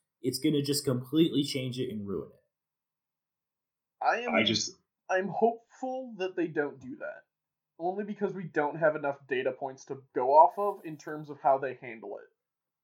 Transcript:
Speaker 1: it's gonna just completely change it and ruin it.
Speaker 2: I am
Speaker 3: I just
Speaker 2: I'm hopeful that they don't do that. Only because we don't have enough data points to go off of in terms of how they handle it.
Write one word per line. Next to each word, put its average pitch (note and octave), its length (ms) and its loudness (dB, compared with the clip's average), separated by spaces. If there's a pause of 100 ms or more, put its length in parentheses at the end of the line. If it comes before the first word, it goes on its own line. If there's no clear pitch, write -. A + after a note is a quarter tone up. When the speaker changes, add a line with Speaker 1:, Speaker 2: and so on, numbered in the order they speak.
(220)
Speaker 1:
it's C3 160 -2
gonna D3+ 240 2
just C#3 220 -2
completely C#3+ 580 2
change B2+ 360 -4
it C3 120 -2
and G#2 160 -8
ruin F#2 240 -6
it. - 120 -20 (1600)
Speaker 2:
I E3 200 2
am A#3+ 140 -2
Speaker 3:
I A3+ 100 4
just - 320 0 (340)
Speaker 2:
I'm F#3 180 2
hopeful B3 920 -2
that F#3 180 -4
they F3 100 0
don't D3 340 -2
do B2+ 160 -12
that. - 280 -12 (560)
Only F#3+ 240 -4
because G3+ 300 -4
we F#3+ 100 -8
don't D3 320 -2
have D#3 200 4
enough C#3+ 220 -4 (100)
data C3 240 0
points C3 340 -10
to C3+ 120 -8 (160)
go C3 160 2
off D#3+ 280 8
of G3+ 260 -2
in D#3+ 120 -10
terms D3+ 340 -10
of C#3+ 100 -14
how C3+ 180 6
they B2+ 160 -4
handle A2+ 440 -12
it. A2 100 -20 (560)